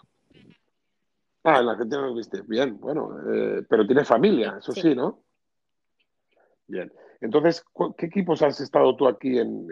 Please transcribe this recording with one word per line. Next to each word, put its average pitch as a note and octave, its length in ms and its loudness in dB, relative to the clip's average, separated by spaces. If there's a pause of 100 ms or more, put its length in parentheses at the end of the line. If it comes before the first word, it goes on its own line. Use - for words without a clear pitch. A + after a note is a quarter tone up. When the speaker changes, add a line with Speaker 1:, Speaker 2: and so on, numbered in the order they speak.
(1400)
Speaker 1:
Ah, D3+ 160 4
en A#2+ 100 2
Argentina A#2 320 -4
no C3+ 80 -4
viviste. A2 340 -10
Bien, A2+ 360 -2
bueno, A#2+ 380 -6 (100)
eh, G#2+ 400 -2
pero A2 180 4
tienes C3 220 2
familia, B2 440 2
Speaker 2:
Sí, G2 80 -12
Speaker 1:
eso C#3+ 140 -12
Speaker 2:
sí. F#3+ 80 -8
Speaker 1:
sí, D#3+ 140 4
¿no? C#3 280 -6 (1400)
Bien. - 260 -10 (260)
Entonces, D3+ 440 0 (100)
cu-, - 220 -6
¿qué - 100 -8
equipos E3 380 -2
has C#3+ 180 0
estado C3+ 340 2
tú C#3+ 120 2
aquí B2+ 320 0
en, A2 320 -4